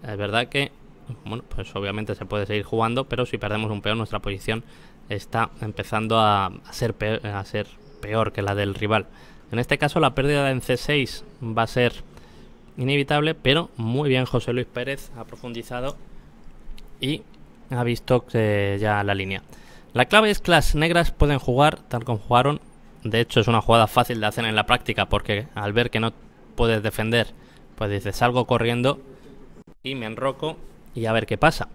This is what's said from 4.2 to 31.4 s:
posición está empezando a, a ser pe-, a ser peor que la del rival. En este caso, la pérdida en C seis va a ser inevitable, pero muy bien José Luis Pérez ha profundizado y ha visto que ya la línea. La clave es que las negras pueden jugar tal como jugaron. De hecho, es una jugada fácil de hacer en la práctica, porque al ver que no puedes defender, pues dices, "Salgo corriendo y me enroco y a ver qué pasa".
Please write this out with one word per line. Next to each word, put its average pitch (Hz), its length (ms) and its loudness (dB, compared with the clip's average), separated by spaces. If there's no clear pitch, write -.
posición 107 440 -4
está 110 440 -2
empezando 110 580 -2
a, 104 280 4
a - 260 -12
ser 113 200 -2
pe-, 107 340 -2
a 101 180 -6
ser 104 220 -4
peor 107 320 -2
que - 80 -4
la 101 140 0
del 101 200 0
rival. 104 320 0
En 117 80 -2
este 131 180 0
caso, 170 240 0
la 135 120 4
pérdida 139 380 2
en 127 100 -2
C - 140 0
seis 139 480 -2
va 113 220 -2
a 113 40 0
ser 120 260 2
inevitable, 143 600 0
pero 156 420 2
muy 123 320 0
bien 127 160 4
José 120 260 -2
Luis 120 160 -2
Pérez 131 500 -8
ha 113 60 -12
profundizado 123 720 -10
y 139 220 -4
ha 123 140 -2
visto 120 420 0
que 104 560 0
ya 104 240 0
la 101 100 0
línea. 98 280 -4
La 123 120 4
clave 214 240 4
es 202 100 0
que - 120 0
las 156 240 6
negras 165 360 4
pueden 147 280 4
jugar 139 480 4
tal 113 160 -4
como 117 160 -2
jugaron. 131 420 2
De 113 160 0
hecho, 117 200 2
es 107 80 4
una 117 140 4
jugada 113 260 8
fácil 120 320 2
de 107 80 0
hacer 113 180 -2
en 110 100 0
la 107 100 2
práctica, 117 420 0
porque 107 480 -2
al 104 180 -4
ver 120 160 2
que 110 100 -2
no 113 140 0
puedes 113 280 2
defender, 110 500 0
pues 107 140 -4
dices, 101 280 -4
"Salgo 120 280 2
corriendo 120 540 0
y 135 140 -8
me 120 100 -8
enroco 131 520 -4
y 113 120 -4
a 110 80 2
ver 113 120 2
qué 107 120 -4
pasa". - 380 2